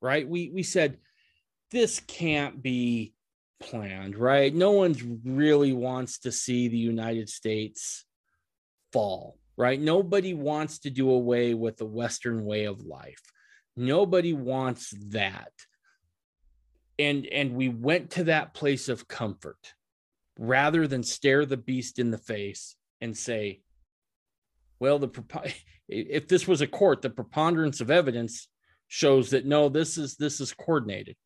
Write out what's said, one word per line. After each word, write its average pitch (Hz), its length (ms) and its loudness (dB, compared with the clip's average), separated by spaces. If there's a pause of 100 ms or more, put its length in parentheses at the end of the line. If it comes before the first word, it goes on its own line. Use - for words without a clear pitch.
right? 135 260 0
We, 170 260 -4
we 190 100 -2
said, 151 360 0 (720)
"This 226 300 2
can't 147 600 -2
be 120 520 -2 (460)
planned, 98 560 -10
right? 139 380 4
No 185 180 6
one's 175 320 4
really 135 680 4
wants 127 460 -4
to 123 120 -6
see 123 360 0
the 117 100 0
United 113 520 -2
States - 760 -6 (880)
fall, 101 440 -2 (200)
right? 127 220 2
Nobody 180 540 2
wants 151 460 -4
to 143 100 -10
do 131 200 0
away 120 440 2
with 113 240 -4
the 113 80 -8
Western 113 600 -4
way 104 200 -2
of 101 200 -8
life. 67 360 -18 (540)
Nobody 170 580 2
wants 131 600 -4 (140)
that." 98 440 -4 (1500)
And, 143 300 -2
and 135 280 -4
we 131 140 0
went 139 420 -2
to 175 140 -2
that 160 280 0
place 139 360 -2
of 117 180 -6
comfort - 680 -10 (640)
rather 143 500 2
than 131 160 -2
stare 143 420 4
the 131 120 -2
beast 127 420 -6
in 120 120 2
the 110 60 -2
face 101 600 -10 (240)
and 113 160 -8
say, 107 440 -4 (1160)
"Well, 143 200 2
the 135 100 -2
prepo-, 127 440 -10 (180)
<laughs> - 180 -20
if 143 400 -4
this 180 180 4
was 165 140 4
a 143 60 0
court, 175 340 4
the 131 80 -4
preponderance 156 720 0
of 117 100 0
evidence 120 560 2 (440)
shows 135 380 6
that, 131 160 2
no, 147 240 4
this 156 280 -2
is, 143 180 -6
this 147 260 -4
is 131 120 -8
coordinated." 110 600 -4 (100)